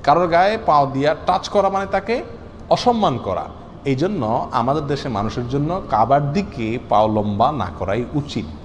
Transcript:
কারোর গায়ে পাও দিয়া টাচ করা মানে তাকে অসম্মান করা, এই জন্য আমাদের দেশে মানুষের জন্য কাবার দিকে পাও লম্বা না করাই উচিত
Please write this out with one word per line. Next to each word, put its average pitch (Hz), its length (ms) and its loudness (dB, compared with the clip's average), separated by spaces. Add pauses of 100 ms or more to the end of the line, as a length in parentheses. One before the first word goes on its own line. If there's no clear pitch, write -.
কারোর 165 240 4
গায়ে 185 380 4
পাও 143 280 4
দিয়া 143 220 2 (100)
টাচ 185 240 0
করা 196 200 2
মানে 196 160 -2
তাকে 196 380 -2 (460)
অসম্মান 208 480 2
করা, 87 280 -4 (400)
এই 139 100 2
জন্য 135 560 0
আমাদের 135 360 0
দেশে 143 220 -4
মানুষের 110 400 -4
জন্য 147 400 -2
কাবার 139 440 4
দিকে 123 460 -2 (100)
পাও 107 180 6
লম্বা 107 440 2
না 110 160 -4 (120)
করাই 101 340 -2
উচিত 123 320 -4 (200)